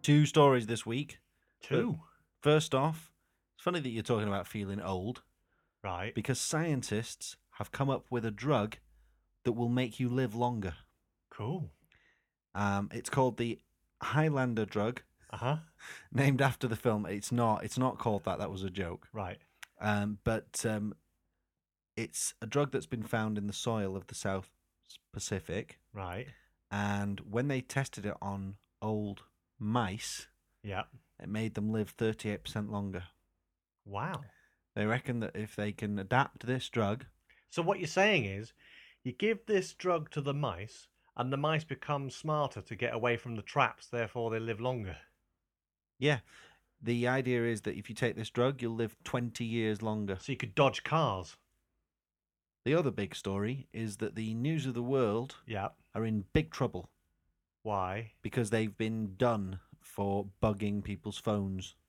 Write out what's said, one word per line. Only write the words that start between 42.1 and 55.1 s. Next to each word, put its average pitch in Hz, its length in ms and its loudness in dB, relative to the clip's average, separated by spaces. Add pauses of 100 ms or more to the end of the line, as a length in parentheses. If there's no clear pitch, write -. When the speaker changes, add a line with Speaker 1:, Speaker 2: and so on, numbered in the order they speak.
Speaker 2:
to - 140 -10
get 117 180 -2
away 117 240 2
from 120 180 -8
the 107 60 -6
traps, - 460 0
therefore 117 420 -2
they 113 80 0
live 113 220 -4
longer. 113 360 -2 (1000)
Speaker 1:
Yeah. 135 220 4 (600)
The 120 280 2
idea 123 360 2
is 117 180 0
that - 140 -4
if - 140 -10
you 110 60 -8
take 120 200 0
this 110 140 -6
drug, 127 320 2
you'll 113 140 -2
live 113 280 -2
twenty 120 400 -2
years 110 380 0
longer. 107 380 -2
Speaker 2:
So - 120 -6
you 98 60 -2
could 107 160 -6
dodge 139 300 4
cars. 117 520 0 (1300)
Speaker 1:
The 131 100 2
other 160 160 4
big 98 240 -4
story 104 580 -4
is 110 260 -4
that 107 160 -4
the 110 200 -4
news 131 320 0
of 131 80 -2
the 120 80 -2
world 123 540 2 (100)